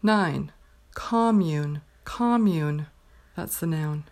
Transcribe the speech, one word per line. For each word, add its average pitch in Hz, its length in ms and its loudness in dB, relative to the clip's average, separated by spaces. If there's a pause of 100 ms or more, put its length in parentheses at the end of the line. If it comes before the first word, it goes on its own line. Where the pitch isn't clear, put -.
Nine, 175 500 2 (440)
commune, 165 840 0 (220)
commune. 175 840 0 (480)
That's - 240 -6
the 170 80 -4
noun. 151 440 -2